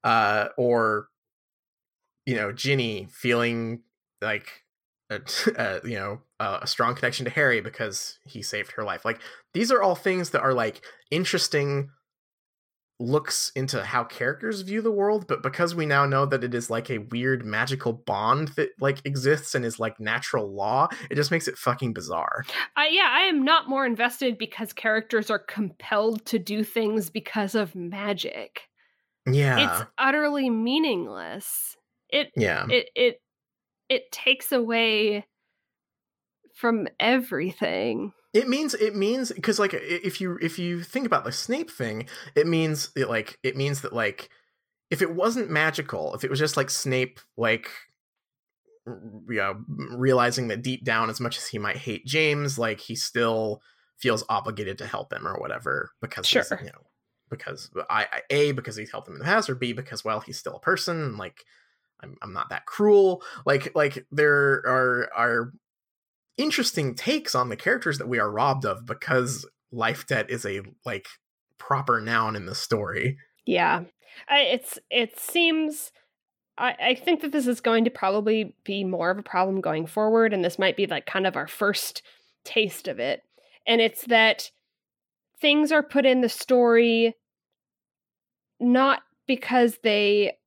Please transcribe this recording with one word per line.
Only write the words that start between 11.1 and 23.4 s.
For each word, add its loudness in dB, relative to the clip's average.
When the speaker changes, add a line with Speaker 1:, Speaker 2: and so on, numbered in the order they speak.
Speaker 1:
interesting 0
looks -2
into -2
how -2
characters -4
view -4
the 2
world, 0
but -2
because -2
we -2
now 6
know 4
that 0
it -4
is, -4
like, -2
a -2
weird -2
magical -2
bond 0
that, 0
like, 0
exists 0
and 0
is, -6
like, -4
natural -2
law, 2
it -6
just 0
makes 0
it -4
fucking -2
bizarre. -4
Speaker 2:
I, 4
yeah, 4
I 4
am 2